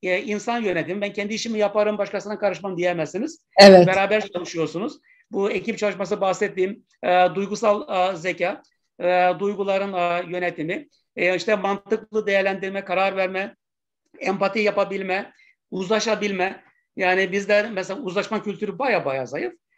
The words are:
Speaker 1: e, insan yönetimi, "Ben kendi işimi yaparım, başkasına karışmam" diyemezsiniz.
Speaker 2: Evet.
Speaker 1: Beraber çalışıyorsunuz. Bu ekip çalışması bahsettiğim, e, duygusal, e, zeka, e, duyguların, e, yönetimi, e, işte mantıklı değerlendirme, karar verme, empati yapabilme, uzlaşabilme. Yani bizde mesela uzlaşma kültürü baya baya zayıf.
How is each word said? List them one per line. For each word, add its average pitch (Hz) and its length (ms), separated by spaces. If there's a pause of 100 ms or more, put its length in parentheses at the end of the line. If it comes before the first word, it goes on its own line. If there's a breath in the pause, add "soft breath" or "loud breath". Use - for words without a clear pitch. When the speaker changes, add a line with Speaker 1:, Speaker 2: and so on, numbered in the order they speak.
Speaker 1:
e, 185 200
insan 220 400
yönetimi, 180 380
"Ben 202 120
kendi 208 220
işimi 220 240
yaparım, 208 400
başkasına 202 400
karışmam" 190 380
diyemezsiniz. 175 680 (160)
Speaker 2:
Evet. 190 260
Speaker 1:
Beraber 196 420
çalışıyorsunuz. 170 680 (320)
Bu 196 200
ekip 202 280
çalışması 196 420
bahsettiğim, 190 640 (200)
e, - 40 (260)
duygusal, 202 800
e, 180 40
zeka, 170 460 (400)
e, 180 360
duyguların, 196 540
e, 175 400
yönetimi, 175 560 (280)
e, 180 200
işte 214 180
mantıklı 202 720
değerlendirme, 196 580
karar 190 320
verme, 190 400 (640)
empati 196 400
yapabilme, 196 760 (380)
uzlaşabilme. 196 960 (320)
Yani 185 360
bizde 208 400
mesela 190 280
uzlaşma 202 420
kültürü 196 360
baya 226 260
baya 135 220
zayıf. 160 260 (260)